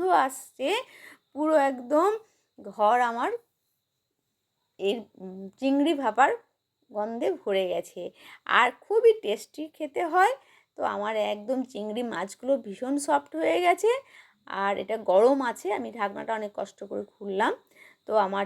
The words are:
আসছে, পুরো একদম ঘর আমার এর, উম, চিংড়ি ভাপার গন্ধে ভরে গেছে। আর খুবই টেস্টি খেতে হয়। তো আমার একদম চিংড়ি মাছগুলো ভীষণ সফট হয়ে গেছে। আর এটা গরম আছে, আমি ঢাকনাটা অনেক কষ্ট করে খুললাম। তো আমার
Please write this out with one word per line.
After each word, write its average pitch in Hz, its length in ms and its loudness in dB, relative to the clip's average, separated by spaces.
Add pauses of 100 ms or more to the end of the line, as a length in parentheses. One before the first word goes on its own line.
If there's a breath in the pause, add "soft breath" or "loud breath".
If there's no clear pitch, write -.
(180)
আসছে, 269 500 -4 (600 loud breath)
পুরো 302 280 0
একদম 277 540 2 (480 soft breath)
ঘর 208 420 2
আমার 240 300 -2 (1500)
এর, 196 200 -2 (200)
উম, 190 240 -16 (140)
চিংড়ি 277 380 2
ভাপার 269 360 2 (600)
গন্ধে 226 420 -4
ভরে 196 360 -2
গেছে। 175 340 -6 (440 loud breath)
আর 220 220 4 (120)
খুবই 440 400 6
টেস্টি 226 480 -6
খেতে 311 360 -6
হয়। 370 300 4 (440 soft breath)
তো - 60 -10
আমার 208 300 -2 (100)
একদম 208 400 -4
চিংড়ি 214 380 -6
মাছগুলো 214 540 -4
ভীষণ 233 420 -6
সফট 285 380 -2
হয়ে 330 240 0
গেছে। 359 300 2 (580 loud breath)
আর 196 300 -2
এটা 208 240 -6
গরম 220 400 6
আছে, 247 300 -6
আমি 247 200 -4
ঢাকনাটা 214 420 -6
অনেক 214 200 -6
কষ্ট - 300 -10
করে 202 200 -8
খুললাম। 202 480 -2 (500 soft breath)
তো - 140 -8
আমার 196 300 2